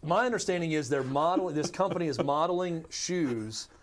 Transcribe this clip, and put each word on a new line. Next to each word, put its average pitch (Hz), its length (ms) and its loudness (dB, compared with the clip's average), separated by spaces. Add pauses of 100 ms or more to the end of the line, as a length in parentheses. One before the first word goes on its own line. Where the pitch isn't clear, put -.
my 180 220 4
understanding 175 480 0
is 147 160 0
they're 139 140 2
modeling. 160 520 2
This 147 160 0
company 175 360 0
is 131 140 -2
modeling 165 680 0
shoes 120 800 -2 (140)